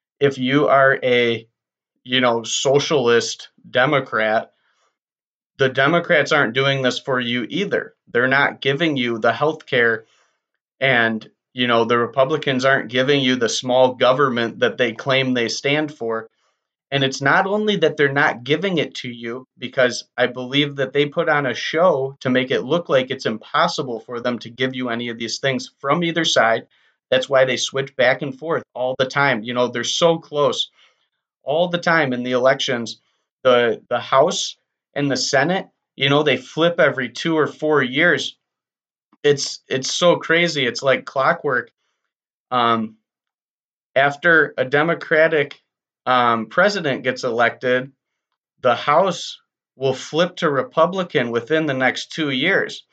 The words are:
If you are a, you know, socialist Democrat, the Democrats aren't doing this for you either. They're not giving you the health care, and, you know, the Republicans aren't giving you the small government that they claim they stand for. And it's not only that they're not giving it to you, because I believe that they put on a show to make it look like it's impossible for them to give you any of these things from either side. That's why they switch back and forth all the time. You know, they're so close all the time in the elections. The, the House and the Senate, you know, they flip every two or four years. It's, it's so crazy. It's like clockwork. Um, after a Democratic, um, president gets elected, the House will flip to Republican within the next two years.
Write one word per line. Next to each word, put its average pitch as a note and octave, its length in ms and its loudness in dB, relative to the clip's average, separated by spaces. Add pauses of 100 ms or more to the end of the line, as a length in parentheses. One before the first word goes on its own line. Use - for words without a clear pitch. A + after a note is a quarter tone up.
(200)
If C#3 180 2
you C3+ 300 2
are C3+ 340 4
a, A#2+ 440 0 (580)
you B2+ 160 -2
know, A#2 240 2
socialist B2 1040 0 (180)
Democrat, B2 840 0 (1040)
the C3+ 100 2
Democrats C#3+ 640 2
aren't C3 220 2
doing C3+ 280 0
this B2+ 180 -2
for B2+ 200 -4
you A#2+ 280 -4
either. E3+ 460 -6 (140)
They're B2 200 0
not C#3 320 0
giving C#3 360 0
you A#2+ 220 -2
the A2+ 140 2
health D#3 340 -4
care, A#2 400 0 (760)
and, A#2 480 0 (240)
you B2+ 140 -2
know, A#2 180 4
the A#2+ 140 2
Republicans C3+ 680 0
aren't C3+ 260 2
giving C3+ 320 0
you B2+ 140 2
the A#2 120 0
small B2+ 460 2
government A#2+ 680 0
that A2+ 180 0
they B2 140 0
claim C3 420 -2
they A#2 140 0
stand D3 440 -2
for. A2+ 380 -6 (640)
And C#3 100 -2
it's C3 180 -4
not D#3+ 260 2
only G#3 320 -2
that D#3 180 0
they're C#3+ 160 2
not C#3 320 0
giving D#3+ 340 -2
it C3 180 -4
to B2 140 -10
you, A#2+ 360 -12 (120)
because B2 460 -2 (120)
I B2 120 2
believe C3+ 480 -2
that C3+ 160 -4
they C#3+ 140 2
put D#3+ 220 -4
on D3 160 0
a B2 100 -2
show C#3+ 680 0
to C3+ 100 -2
make B2+ 220 0
it A#2 100 0
look D#3+ 260 -2
like C3 220 0
it's - 160 -8
impossible C3 720 -4
for A#2+ 220 -10
them A#2+ 180 -4
to A2+ 100 -14
give B2+ 280 -6
you B2+ 140 -6
any A#2+ 180 -6
of A#2 100 -10
these A#2 220 -8
things C3 400 -4
from D#3 240 0
either E3 200 -2
side. A#2 440 2 (420)
That's C3 180 0
why C3 160 4
they B2+ 140 0
switch C3+ 360 -6
back C3 280 0
and C3+ 140 -8
forth D#3 280 -6 (100)
all B2+ 240 -4
the C3+ 60 0
time. C3 380 0
You A#2+ 120 -8
know, B2 140 2
they're A#2 160 -6
so E3+ 340 0
close C#3+ 520 -2 (720)
all E3 260 -2
the E3+ 100 -4
time E3 340 2
in B2 100 -4
the B2+ 100 -4
elections. B2+ 680 0 (420)
The, A#2+ 460 4
the A#2+ 120 -4
House - 560 0 (380)
and C#3+ 160 -2
the B2+ 60 0
Senate, D#3+ 520 0 (280)
you C3+ 120 0
know, D3 140 4
they C3 160 2
flip E3+ 420 -2
every C3 300 2
two E3 260 -2
or C#3+ 100 2
four D3 360 0
years. C3+ 540 0 (840)
It's, C#3+ 460 0
it's C3 240 -4
so F3 240 2
crazy. D#3+ 500 0
It's A#2 160 -4
like C3 220 0
clockwork. C3+ 640 -2 (800)
Um, A#2 460 0 (960)
after C#3+ 600 2
a B2+ 80 -2
Democratic, D#3 960 0 (460)
um, A#2+ 400 2
president F3 580 0
gets B2+ 180 -2
elected, B2 680 0 (720)
the B2 120 4
House E3+ 640 0 (380)
will C3+ 180 -2
flip F3 420 -2
to E3 140 -2
Republican D#3+ 800 0
within D3+ 360 -2
the C#3 80 -2
next B2+ 380 -2
two D3+ 180 -4
years. C#3 640 -2